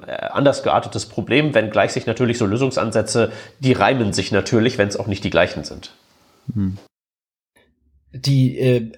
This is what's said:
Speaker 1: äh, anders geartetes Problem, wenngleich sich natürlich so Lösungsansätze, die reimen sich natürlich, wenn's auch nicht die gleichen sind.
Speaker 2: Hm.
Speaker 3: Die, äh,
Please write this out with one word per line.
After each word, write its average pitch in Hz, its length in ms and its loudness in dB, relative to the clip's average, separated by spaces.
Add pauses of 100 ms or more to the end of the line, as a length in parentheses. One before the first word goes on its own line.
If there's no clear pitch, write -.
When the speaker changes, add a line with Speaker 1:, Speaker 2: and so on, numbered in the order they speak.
Speaker 1:
äh, - 260 -8
anders - 300 2
geartetes 98 420 -2
Problem, 135 500 0
wenngleich 107 380 2
sich - 140 -6
natürlich 117 320 0
so 113 80 0
Lösungsansätze, 113 840 0 (300)
die 131 140 4
reimen 113 400 2
sich 95 180 -4
natürlich, 110 460 2
wenn's 101 180 0
auch 98 100 -6
nicht 95 160 -4
die 95 80 -4
gleichen 82 340 2
sind. - 300 -16 (600)
Speaker 2:
Hm. 98 240 -2 (1300)
Speaker 3:
Die, 131 460 2
äh, 120 400 0